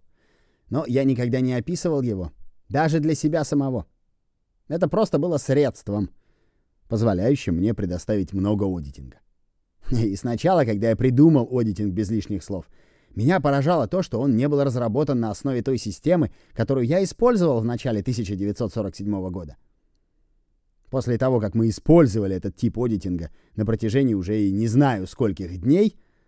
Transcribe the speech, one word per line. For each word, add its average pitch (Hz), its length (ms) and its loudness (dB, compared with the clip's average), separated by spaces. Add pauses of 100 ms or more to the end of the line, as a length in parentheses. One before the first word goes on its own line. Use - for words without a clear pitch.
(680)
Но 147 180 -4
я 123 160 0
никогда 123 360 0
не 127 140 0
описывал 151 480 -2
его, 95 300 -4 (360)
даже 156 320 0
для 156 160 0
себя 156 280 -2
самого. 135 420 -2 (840)
Это 170 200 -2
просто 202 320 0
было 165 180 0
средством, 117 720 0 (800)
позволяющим 107 680 0
мне 101 180 2
предоставить 95 600 -4
много 98 320 0
аудитинга. 71 540 -8 (720)
И 113 240 0
сначала, 135 500 0
когда 110 240 0
я 113 60 4
придумал 127 560 6
аудитинг 107 420 -2
без 95 160 -2
лишних 104 340 -4
слов, 98 220 -10 (500)
меня 147 240 2
поражало 139 480 0
то, 180 160 -2
что 117 160 -6
он 131 160 2
не 123 120 2
был 143 160 2
разработан 123 560 0
на 113 120 -2
основе 123 320 -4
той 135 140 0
системы, 147 540 0 (220)
которую 123 320 0
я 170 180 2
использовал 180 560 2
в 110 60 -2
начале 117 380 -2
тысяча 104 320 -4
девятьсот 101 360 -4
сорок 98 240 -6
седьмого 101 360 -6
года. 87 260 -12 (1300)
После 120 280 -2
того, 127 220 2
как 104 140 -4
мы 113 160 2
использовали 107 640 4
этот 95 200 -6
тип 113 220 -2
аудитинга 92 520 -4 (260)
на 107 100 -2
протяжении 113 500 0
уже 101 260 -2
и 101 100 2
не 107 160 0
знаю 117 380 2
скольких 92 560 -4
дней, 180 380 2 (280)